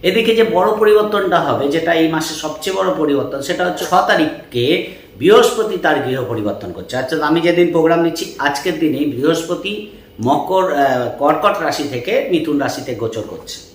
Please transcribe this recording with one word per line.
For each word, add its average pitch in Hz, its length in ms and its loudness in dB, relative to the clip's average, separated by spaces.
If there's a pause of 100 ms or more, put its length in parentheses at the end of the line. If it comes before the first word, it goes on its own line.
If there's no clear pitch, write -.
এদিকে 214 320 2
যে 220 40 6 (120)
বড় 185 140 2 (120)
পরিবর্তনটা 208 640 4
হবে, 135 180 0 (100)
যেটা 165 180 0
এই 160 220 2
মাসে 156 180 -4 (100)
সবচেয়ে 175 360 -6
বড় 190 100 2 (120)
পরিবর্তন, 139 460 -2
সেটা 180 200 -2
হচ্ছে - 240 -4
ছ - 20 2 (160)
তারিখে 151 560 0 (540)
বৃহস্পতি 208 560 4 (100)
তার 156 200 2
গৃহ 127 140 -2 (120)
পরিবর্তন 101 440 -4
করছে। 92 240 -14
অর্থাৎ 156 200 -4 (100)
আমি 165 180 4
যেদিন 170 280 4
প্রোগ্রাম 165 300 4
নিচ্ছি, 156 200 -2 (220)
আজকের 160 360 -2
দিনেই 143 300 0
বৃহস্পতি 165 600 -2 (520)
মকর, 185 480 2
আহ, 131 320 2 (160)
কর্কট 156 340 2 (100)
রাশি 143 280 -2
থেকে 127 200 -4 (180)
মিথুন 156 320 0
রাশিতে 127 280 -6 (100)
গোচর 113 300 -6
করছে। - 260 -14 (180)